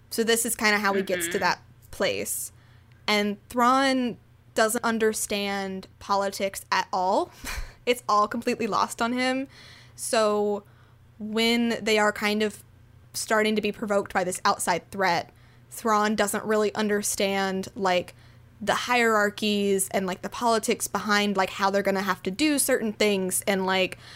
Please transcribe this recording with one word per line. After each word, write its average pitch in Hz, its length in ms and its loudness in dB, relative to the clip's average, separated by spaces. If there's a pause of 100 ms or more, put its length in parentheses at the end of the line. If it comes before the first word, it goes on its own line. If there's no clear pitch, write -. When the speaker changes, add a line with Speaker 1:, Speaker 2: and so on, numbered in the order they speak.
Speaker 1:
So 226 140 -2
this 226 220 2
is 233 100 -4
kinda 214 240 2
how 202 140 0
he 196 100 0
gets 180 260 -2
to 202 100 -2
Speaker 2:
Mm-hmm. - 0 -
Speaker 1:
that 175 220 0 (300)
place. - 600 -4 (560)
And 208 300 0 (120)
Thrawn 254 680 2 (380)
doesn't 226 280 2
understand 202 1040 -2 (120)
politics 196 720 -2
at 190 220 2
all. 196 420 2
<laughs> - 60 -20 (440)
It's 247 220 2
all 208 220 4
completely 240 380 -2
lost - 340 -2
on 233 100 2
him. 254 380 -2 (480)
So 208 680 0 (560)
when 226 640 0
they 214 180 2
are 208 140 4
kind 214 280 0
of 208 220 -2 (500)
starting 214 440 2
to 202 40 6
be 208 120 -2
provoked 202 400 -2
by 190 100 2
this 180 220 -4
outside 190 440 0
threat, 185 420 0 (380)
Thrawn 214 460 0
doesn't 208 300 0
really 214 300 2
understand, 196 1000 -2
like, 180 400 0 (460)
the 202 140 0
hierarchies 208 1120 2
and, 196 180 -2
like, 180 140 -6
the 196 80 -8
politics 226 580 0
behind, 208 480 0
like, 190 140 2
how 196 200 -2
they're 196 140 2
gonna 196 200 0
have 185 200 -2
to 190 80 -4
do 294 260 2
certain 226 360 0
things. 196 540 0
And, 190 180 0
like, 185 320 0 (180)